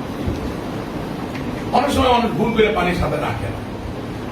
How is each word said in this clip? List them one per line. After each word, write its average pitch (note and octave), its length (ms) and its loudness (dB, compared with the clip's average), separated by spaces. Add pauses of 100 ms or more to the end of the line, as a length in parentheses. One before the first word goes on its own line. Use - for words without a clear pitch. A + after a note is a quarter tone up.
(1700)
অনেক C#4 180 4
সময় B3+ 220 6
মানুষ A3+ 180 4
ভুল A3 220 2
করে G#3+ 220 6
পানি F3 200 2
সাথে D3+ 220 0
রাখে - 320 -2
না, - 220 -6 (600)